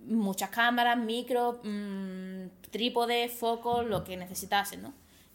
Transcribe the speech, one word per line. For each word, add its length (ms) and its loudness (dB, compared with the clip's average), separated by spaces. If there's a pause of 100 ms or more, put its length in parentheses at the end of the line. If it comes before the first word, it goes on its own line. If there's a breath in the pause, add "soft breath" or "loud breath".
muchas 460 0
cámaras, 460 4
micros, 680 0
mm, 840 -6 (260)
trípodes, 600 2
focos, 560 0
lo 160 0
que 140 -8
necesitasen, 680 -2
¿no? 100 -12 (420 soft breath)